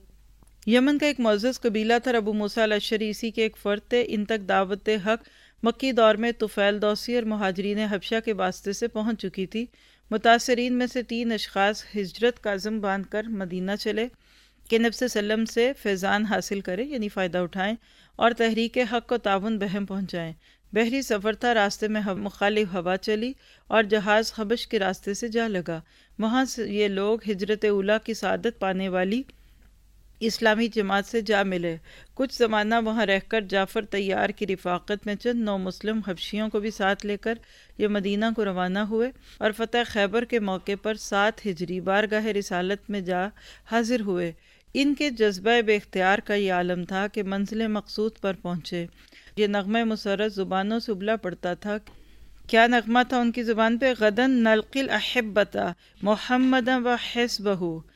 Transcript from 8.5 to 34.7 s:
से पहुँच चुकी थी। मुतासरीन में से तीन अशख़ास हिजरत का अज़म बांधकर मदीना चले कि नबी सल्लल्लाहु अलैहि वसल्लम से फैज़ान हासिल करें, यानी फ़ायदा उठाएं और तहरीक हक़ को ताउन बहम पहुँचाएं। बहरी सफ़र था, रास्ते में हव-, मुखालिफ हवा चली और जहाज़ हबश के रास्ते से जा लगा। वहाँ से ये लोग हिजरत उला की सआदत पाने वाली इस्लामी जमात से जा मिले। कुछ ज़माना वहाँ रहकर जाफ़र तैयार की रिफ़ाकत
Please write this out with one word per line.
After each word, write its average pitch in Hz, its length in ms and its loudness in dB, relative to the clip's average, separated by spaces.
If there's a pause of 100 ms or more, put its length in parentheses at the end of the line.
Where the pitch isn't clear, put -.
से 233 140 -2
पहुँच 220 340 -2
चुकी 190 240 -6
थी। 226 220 -6 (440)
मुतासरीन 240 640 4
में 247 140 0
से 247 160 -4
तीन 233 300 -4
अशख़ास 202 600 0
हिजरत 208 440 0
का 208 140 -4
अज़म 208 300 -2
बांधकर 196 560 -4
मदीना 185 380 -4
चले 214 340 -2 (600)
कि 226 100 4
नबी 233 120 4
सल्लल्लाहु - 140 -2
अलैहि - 0 -
वसल्लम 220 400 0
से 233 280 2
फैज़ान 202 520 0
हासिल 196 360 -2
करें, 190 260 -4
यानी 214 220 -4
फ़ायदा 180 320 -2
उठाएं 190 360 -4 (420)
और 233 140 4
तहरीक 226 440 0 (140)
हक़ 233 160 -2
को 240 100 0
ताउन 202 400 0
बहम 202 280 -2
पहुँचाएं। 180 480 -6 (400)
बहरी 233 300 2
सफ़र 214 320 0
था, 240 160 0
रास्ते 214 360 2
में 214 140 -2
हव-, 190 160 -2
मुखालिफ 202 540 0
हवा 180 260 0
चली 220 380 -2 (340)
और 220 160 4
जहाज़ 214 520 2
हबश 220 280 -2
के - 120 -4
रास्ते 190 360 -2
से 226 160 -6
जा 226 180 0
लगा। 175 340 -4 (380)
वहाँ 233 260 2
से 226 260 -6
ये 208 160 2
लोग 202 380 0
हिजरत 208 400 0
उला 202 320 2
की 220 160 -6
सआदत 190 480 -2
पाने 190 280 0
वाली 190 360 0 (960)
इस्लामी 226 460 2
जमात 196 380 0
से 233 160 -2
जा 202 220 2
मिले। 175 340 -2 (380)
कुछ 262 220 -2
ज़माना 220 420 2
वहाँ 220 260 0
रहकर 196 380 0
जाफ़र 196 420 -2
तैयार 202 460 0
की 208 140 -6
रिफ़ाकत 185 640 -4